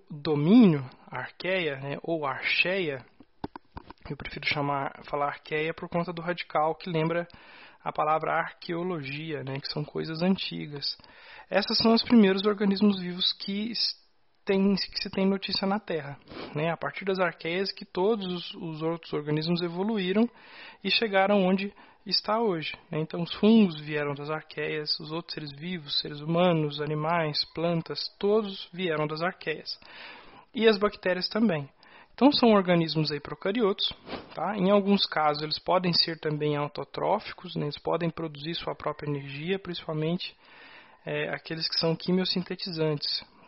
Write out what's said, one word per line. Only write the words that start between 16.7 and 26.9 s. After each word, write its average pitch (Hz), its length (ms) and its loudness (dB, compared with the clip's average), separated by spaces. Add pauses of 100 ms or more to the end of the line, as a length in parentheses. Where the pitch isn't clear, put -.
A 156 60 -4
partir - 280 -6
das 190 140 -2
arqueias 180 520 -2
que - 140 -14
todos 196 400 0
os, 175 300 -6
os 160 260 -8
outros 165 320 -4
organismos 156 480 0
evoluíram 190 640 0 (560)
e 196 60 -2
chegaram 196 560 4
onde 196 260 2 (320)
está 208 360 -2
hoje, 175 340 -2 (160)
né? 156 100 -2
Então, 170 220 -4
os 165 140 -4
fungos 202 440 8
vieram 147 360 -2
das 143 160 -8
arqueias, 156 680 -4
os 151 120 -10
outros 170 240 -8
seres 151 160 -8
vivos, 151 480 -6
seres 147 220 -8
humanos, 160 600 4
animais, 151 720 0